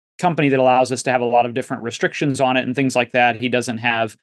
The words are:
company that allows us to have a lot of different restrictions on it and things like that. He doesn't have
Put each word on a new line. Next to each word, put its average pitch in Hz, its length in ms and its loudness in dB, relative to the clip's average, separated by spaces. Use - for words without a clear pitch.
company 160 300 2
that 131 100 4
allows 127 320 4
us 123 120 -4
to 135 60 0
have 123 100 2
a 120 40 -2
lot 120 200 2
of 120 100 -8
different 113 280 -6
restrictions 135 580 -4
on 127 160 2
it 123 80 0
and 123 120 -6
things 135 180 0
like 120 180 0
that. 123 220 2
He 120 140 -4
doesn't 117 300 -2
have 113 440 -2